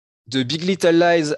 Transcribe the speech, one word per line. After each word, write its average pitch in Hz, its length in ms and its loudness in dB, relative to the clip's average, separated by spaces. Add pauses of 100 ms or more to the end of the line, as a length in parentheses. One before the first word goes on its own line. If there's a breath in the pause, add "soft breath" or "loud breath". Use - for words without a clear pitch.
(260)
De 131 160 -4
Big 143 180 -6
Little 180 380 0
Lies 170 400 2